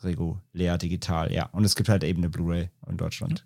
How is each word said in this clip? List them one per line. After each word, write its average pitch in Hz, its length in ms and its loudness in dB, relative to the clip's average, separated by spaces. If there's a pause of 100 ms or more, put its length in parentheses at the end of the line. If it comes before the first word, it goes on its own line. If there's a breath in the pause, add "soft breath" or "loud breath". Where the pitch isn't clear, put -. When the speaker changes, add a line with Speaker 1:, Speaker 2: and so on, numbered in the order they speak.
Speaker 1:
regulär 87 720 -2
digital, 85 560 -2
ja. - 200 0
Und 104 120 4
es 98 120 4
gibt - 120 2
halt 98 160 6
eben 85 140 0
eine 87 100 2
Blu-ray 85 400 -2 (200)
in 90 80 -4
Deutschland, 87 440 -4
Speaker 2:
Ja. - 60 -20